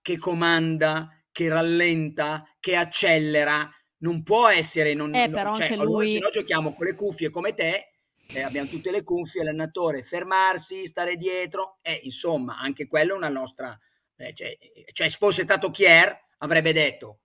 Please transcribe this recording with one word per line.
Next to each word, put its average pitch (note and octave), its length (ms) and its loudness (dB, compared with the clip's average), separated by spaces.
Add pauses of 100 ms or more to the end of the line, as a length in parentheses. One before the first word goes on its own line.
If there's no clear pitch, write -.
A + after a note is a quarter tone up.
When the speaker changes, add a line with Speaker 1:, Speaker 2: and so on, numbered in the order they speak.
Speaker 1:
che F3 160 -4
comanda, D#3+ 920 0 (220)
che E3 180 -2
rallenta, D#3+ 960 0 (140)
che F#3 160 -2
accelera. D3+ 920 2 (300)
Non E3 240 -4
può A3+ 240 4
essere, D#3+ 460 4
non, D3+ 200 -4
Speaker 2:
Eh, A#3+ 140 2
Speaker 1:
no, D#3 80 -4
Speaker 2:
però G3+ 200 -2
Speaker 1:
cioè, - 120 -2
Speaker 2:
anche A3+ 60 -2
Speaker 1:
allora G#3+ 300 0
Speaker 2:
lui G#3+ 80 2
Speaker 1:
se G#3+ 80 0
no - 100 0
giochiamo D#3+ 460 -2
con E3+ 100 -4
le F#3+ 80 -2
cuffie F#3+ 380 -4
come G#3 240 -4
te, F3+ 380 -2 (380)
eh, C3+ 100 -6
abbiamo C3+ 280 -6
tutte E3+ 220 -6
le G3 120 -2
cuffie, F3 400 -4
l'allenatore, D#3 600 -4
fermarsi, F#3 840 -2
stare F3 300 -4
dietro, F#3 680 -6
eh, E3 220 -6
insomma, B2+ 560 -4
anche C3+ 280 -6
quella F#3 260 2
è - 20 -2
una F3 140 -4
nostra... C3 480 -8 (380)
Eh, B2 200 -16
cioè, - 240 -12
eh, - 340 -20
cioè, D#3+ 160 0
se - 80 -6
fosse F3+ 260 2
stato F#3 280 0
Kier F3 440 6 (240)
avrebbe D#3+ 340 2
detto C3 520 -2